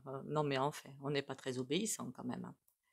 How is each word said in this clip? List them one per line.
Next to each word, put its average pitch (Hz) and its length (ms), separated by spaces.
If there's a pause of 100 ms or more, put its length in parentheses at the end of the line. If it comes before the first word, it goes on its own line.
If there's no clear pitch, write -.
euh, 135 180
non 147 160
mais 139 160
enfin, 143 320 (120)
on 139 100
n'est 139 100
pas 139 140
très 127 240
obéissant 147 520
quand - 120
même, 127 220
hein. - 100 (380)